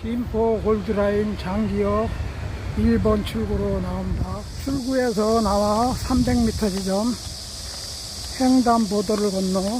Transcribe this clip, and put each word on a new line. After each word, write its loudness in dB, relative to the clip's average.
김포 0
골드라인 0
장기역 0
일 4
번 2
출구로 -2
나옵니다. -4
출구에서 2
나와 2
삼백 2
미터 2
지점 0
횡단보도를 4
건너 0